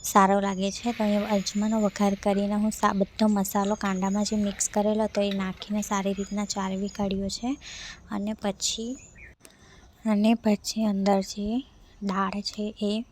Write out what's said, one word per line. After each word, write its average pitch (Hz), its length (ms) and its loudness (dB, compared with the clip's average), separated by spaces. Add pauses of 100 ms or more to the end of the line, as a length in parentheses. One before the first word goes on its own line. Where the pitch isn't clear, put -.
સારો 202 360 6
લાગે 196 320 -2
છે. 233 200 -4
તો 226 120 -2
અહીંયા 208 220 2
અજમાનો 214 560 0
વઘાર 202 340 2
કરીને 202 400 0
હું 214 160 2
સા-, 208 220 2
બધો 202 340 2
મસાલો 202 480 2
કાંદામાં 196 480 0
જે 214 120 -2
મિક્સ 202 340 0
કરેલો 214 340 2
હતો 208 180 0
એ 202 100 0
નાખીને 196 500 -4
સારી 196 320 -2
રીતના 202 320 -4
ચાળવી 190 420 -4
કાઢ્યો 196 420 -2
છે. 254 280 -4 (540)
અને 208 220 -4
પછી, 226 640 -4 (1080)
અને 214 280 4
પછી 220 500 0
અંદર 196 380 2
જે 208 440 -4 (380)
દાળ 196 380 -2
છે 214 400 -6
એ 214 300 0